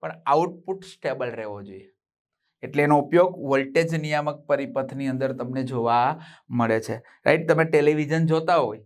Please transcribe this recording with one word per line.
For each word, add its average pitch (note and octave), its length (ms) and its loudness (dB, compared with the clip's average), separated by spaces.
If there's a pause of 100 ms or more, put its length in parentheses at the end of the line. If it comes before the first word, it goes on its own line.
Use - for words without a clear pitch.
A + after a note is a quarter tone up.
પણ D#3+ 100 -10 (140)
આઉટપુટ F3 580 0
સ્ટેબલ C3 480 -6
રહેવો G#2+ 320 -10
જોઈએ. G2 260 -18 (720)
એટલે D3 200 0
એનો D3 160 6
ઉપયોગ F3 400 2
વોલ્ટેજ C#3 560 0
નિયામક D3+ 500 -4
પરિપથની C3+ 640 -4
અંદર C3 260 -2
તમને C3 300 -6
જોવા A#2+ 560 0 (300)
મળે A#2 300 2
છે. A2+ 160 -8 (300)
રાઈટ? D#3+ 240 2
તમે D#3+ 140 4
ટેલિવિઝન D#3 640 2
જોતા D#3+ 300 2
હોય A2 300 0